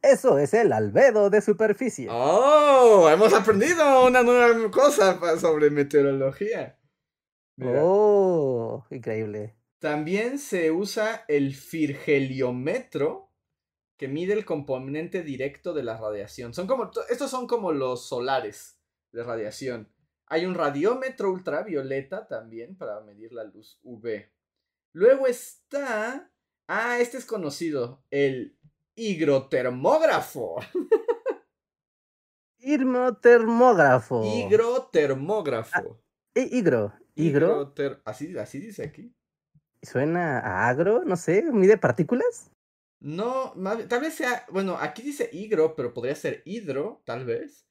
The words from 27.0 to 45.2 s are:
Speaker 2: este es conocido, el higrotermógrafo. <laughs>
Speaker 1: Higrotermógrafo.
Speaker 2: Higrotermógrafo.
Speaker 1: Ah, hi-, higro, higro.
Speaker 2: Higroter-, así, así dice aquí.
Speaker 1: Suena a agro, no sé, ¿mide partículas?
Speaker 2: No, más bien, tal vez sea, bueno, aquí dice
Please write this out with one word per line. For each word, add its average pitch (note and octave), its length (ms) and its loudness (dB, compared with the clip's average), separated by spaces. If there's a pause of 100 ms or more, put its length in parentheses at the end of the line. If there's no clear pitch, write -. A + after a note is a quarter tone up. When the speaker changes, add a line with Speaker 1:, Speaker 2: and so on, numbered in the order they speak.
Speaker 2:
este A#3+ 180 -2
es A#3+ 80 -14
conocido, D3+ 840 -8
el C3+ 460 -4 (400)
higrotermógrafo. D3 1600 0
<laughs> - 400 -2 (1900)
Speaker 1:
Higrotermógrafo. A#3 1300 4
Speaker 2:
Higrotermógrafo. D3+ 1500 -2
Speaker 1:
Ah, - 100 -4 (500)
hi-, B3+ 140 -2 (100)
higro, A#2+ 340 0 (220)
higro. D3+ 320 2 (280)
Speaker 2:
Higroter-, C#3 300 -6
así, D3 340 -12
así A2+ 200 -12
dice G3 260 -14
aquí. F#3+ 300 -18 (680)
Speaker 1:
Suena D3+ 580 -4
a G#2 280 -2
agro, F#3+ 360 0
no F#3 120 -4
sé, F3 260 0 (100)
¿mide G#3 260 4
partículas? B3 720 -2 (500)
Speaker 2:
No, A3+ 560 -8
más F#3+ 220 -6
bien, F3 100 -12
tal B3 140 -2
vez D#4+ 120 -6
sea, B3+ 360 -4
bueno, F#3+ 280 -4
aquí F3 240 -8
dice C#4+ 300 -8